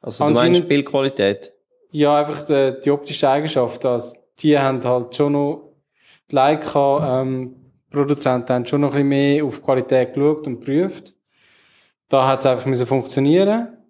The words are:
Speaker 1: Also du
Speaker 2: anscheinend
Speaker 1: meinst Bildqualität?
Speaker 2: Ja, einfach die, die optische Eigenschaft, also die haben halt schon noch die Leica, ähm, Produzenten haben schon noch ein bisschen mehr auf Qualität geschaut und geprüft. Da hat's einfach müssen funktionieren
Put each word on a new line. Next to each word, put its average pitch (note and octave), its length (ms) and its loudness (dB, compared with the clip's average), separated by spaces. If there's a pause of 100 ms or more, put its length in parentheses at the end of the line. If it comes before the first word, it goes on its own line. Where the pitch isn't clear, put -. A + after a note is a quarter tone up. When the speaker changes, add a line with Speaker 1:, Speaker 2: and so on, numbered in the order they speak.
Speaker 1:
Also B2+ 240 -6
du D3+ 60 2
Speaker 2:
anscheinend F3 260 4
Speaker 1:
meinst F3 120 2
Bildqualität? C3+ 840 0 (400)
Speaker 2:
Ja, D3 260 2
einfach D3 220 -4
die, C3+ 440 0
die C#3+ 60 2
optische C#3+ 380 -2
Eigenschaft, C3+ 580 -2
also A#2+ 300 -4 (240)
die D3 180 4
haben C3+ 240 0
halt A#2+ 320 -2
schon C#3+ 200 0
noch C#3+ 420 -4 (540)
die - 40 -10
Leica, C#3 880 2
ähm, C3 420 -6 (320)
Produzenten C#3 580 0
haben B2 140 -2
schon C#3+ 160 -2
noch C#3 120 -2
ein C#3 140 2
bisschen - 0 -
mehr C#3+ 360 2
auf B2+ 180 -8
Qualität B2+ 520 0
geschaut D3+ 320 0
und B2 140 -8
geprüft. D#3 540 -4 (920)
Da C3+ 200 2
hat's C3+ 160 0
einfach C3 220 0
müssen B2+ 200 -2
funktionieren D#3+ 920 0 (120)